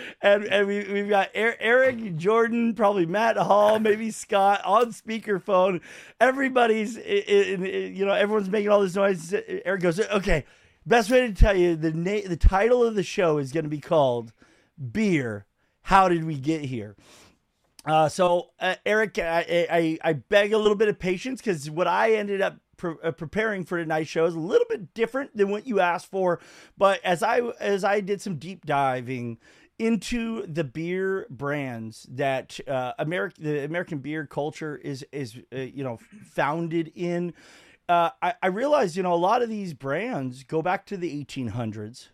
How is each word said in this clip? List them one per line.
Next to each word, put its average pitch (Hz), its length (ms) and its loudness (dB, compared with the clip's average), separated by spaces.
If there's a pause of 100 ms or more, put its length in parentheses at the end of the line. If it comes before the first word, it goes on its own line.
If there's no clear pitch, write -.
(220)
and, 202 240 4
and 196 220 2
we, 202 240 -2
we've 202 180 -2
got 196 260 2
Er-, 220 240 0
Eric, 233 580 2
Jordan, 226 560 2
probably 202 320 2
Matt 208 320 0
Hall, 208 420 4
maybe 220 320 0
Scott 196 540 2
on 226 260 4
speakerphone. 196 920 0 (380)
Everybody's, 240 800 2
i-, - 40 -12
i-, 202 520 2
in, 185 100 -4
i-, 190 40 -4 (260)
you 190 120 -2
know, 196 80 2
everyone's 208 360 0
making 208 200 0
all 208 120 6
this 180 140 -2
noise. 190 380 0
Eric 180 480 -4
goes, 170 180 2
"Okay, 196 460 0 (400)
best 208 240 4
way 254 180 6
to 208 60 -6
tell 196 220 6
you, 175 200 4
the 160 180 -2
na-, 190 340 -4
the 170 100 -4
title 226 460 6
of 226 120 0
the 190 80 0
show 165 340 0
is 139 140 -4
gonna 151 180 -4
be 151 100 -6
called 123 540 0 (580)
Beer, 135 540 -2 (380)
How 190 260 6
Did 170 160 0
We 160 120 -4
Get 147 280 -4
Here?" 107 300 -8 (920)
Uh, 156 240 4
so, 175 400 0 (100)
uh, - 160 -2 (100)
Eric, 214 320 0
I, 170 540 0
I, 165 320 0
I 165 100 2
beg 202 380 2
a 220 60 4
little 214 180 4
bit 214 140 2
of 196 100 -2
patience 185 420 -4
'cause 156 280 -4
what 175 180 -2
I 214 260 2
ended 202 280 -2
up 185 160 -2 (180)
pre-, 165 260 -6
uh, 165 100 -4
preparing 196 520 -4
for 175 160 -4
tonight's 160 300 -2
show 165 160 0
is 175 100 0
a 165 40 -6
little 415 300 2
bit 226 240 -8
different 247 420 -4
than 196 140 2
what 208 160 -6
you 214 140 0
asked 175 320 0
for. 180 280 0 (380)
But 196 280 4
as 180 180 0
I, 240 160 2 (200)
as 202 260 0
I 202 160 0
did 196 200 -4
some 190 140 -8
deep 170 300 -14
diving 127 720 -2 (420)
into 226 640 -2
the 160 200 -6
beer 185 640 -6
brands 131 840 -8
that, 131 560 -4
uh, 127 320 -4
Ameri-, 175 400 -4
the 151 240 -4
American 160 360 -6
beer 147 260 -8
culture 147 500 -8
is, 139 380 -10
is, 123 240 -10 (180)
uh, 131 40 -8
you 131 260 -10
know, 117 120 -8 (280)
founded 165 680 -4
in, 175 380 -4 (540)
uh, 170 220 2 (120)
I, 175 120 -2 (100)
I 190 40 2
realized, 220 500 0
you 190 60 -2
know, 180 100 0
a - 20 4
lot 202 260 2
of 233 80 -2
these 202 240 -8
brands 135 720 -6
go 156 180 -4
back 180 260 -2
to 202 100 -8
the 170 220 -6
eighteen 131 280 -8
hundreds, 110 680 -8